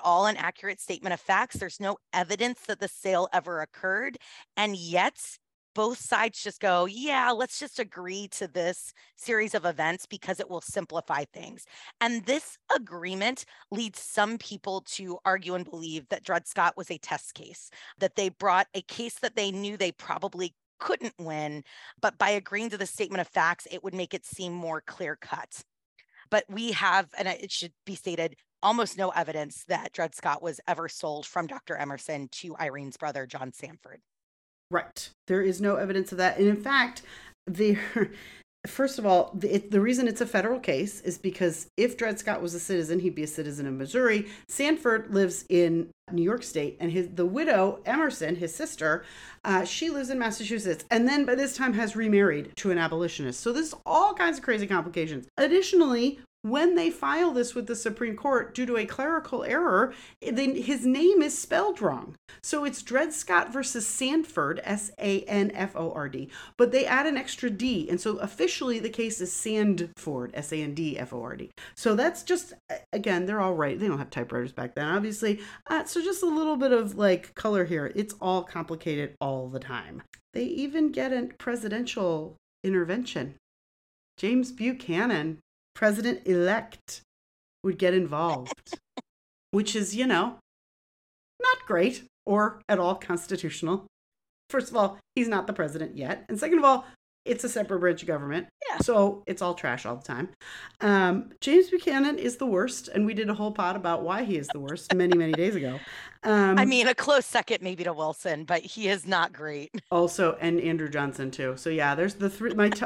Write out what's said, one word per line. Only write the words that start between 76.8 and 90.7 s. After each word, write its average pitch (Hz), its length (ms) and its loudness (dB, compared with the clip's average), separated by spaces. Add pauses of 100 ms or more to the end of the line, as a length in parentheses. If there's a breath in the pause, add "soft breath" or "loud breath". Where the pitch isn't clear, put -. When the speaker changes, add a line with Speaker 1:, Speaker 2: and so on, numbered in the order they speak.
Speaker 2:
like, 190 380 2
color 202 300 2
here. 156 300 -2
It's 208 260 -4
all 185 220 0
complicated 160 760 -6
all 135 300 -4
the 131 100 -6
time. 123 440 -10 (300)
They 240 100 -2
even 302 480 0
get 262 200 -2
a 247 180 -2 (100)
presidential 214 1000 -4 (260)
intervention. 180 720 -2 (800)
James 247 340 2
Buchanan, 190 880 0 (360)
president-elect, 214 1300 0 (640)
would 190 140 0
get 180 160 4
involved, 156 840 0 (320)
<laughs> - 400 -20
which 208 240 2
is, 208 200 -2
you 254 120 2
know, 220 300 2 (1000)